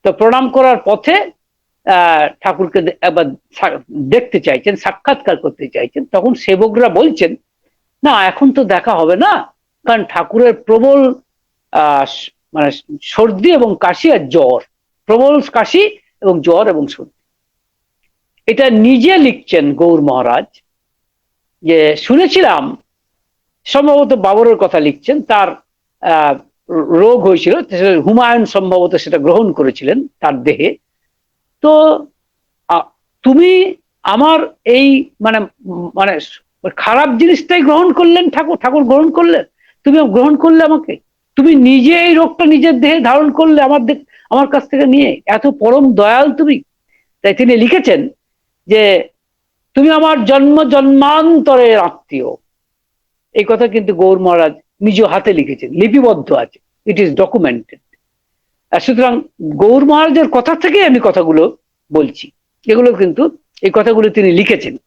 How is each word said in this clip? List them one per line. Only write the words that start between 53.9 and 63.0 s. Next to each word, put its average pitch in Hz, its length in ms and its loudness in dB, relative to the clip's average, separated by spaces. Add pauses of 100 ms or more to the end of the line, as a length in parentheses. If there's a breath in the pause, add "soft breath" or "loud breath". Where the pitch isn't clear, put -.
গৌর 185 240 2
মহারাজ 170 340 0 (280)
নিজ 208 220 0
হাতে 190 300 -2
লিখেছেন, 135 400 -6
লিপিবদ্ধ 208 600 0
আছে, 120 260 -4 (280)
it 190 120 -4
is 170 160 0
documented। 170 640 -4 (920)
আহ, 170 80 -2
সুতরাং 247 420 -2 (220)
গৌর 208 420 2
মহারাজের 302 440 2
কথা 262 260 -2
থেকেই 339 300 0
আমি 254 180 2
কথাগুলো 170 540 0 (360)
বলছি, - 380 -4 (360)
এগুলো 233 260 2
কিন্তু, 196 380 -2 (320)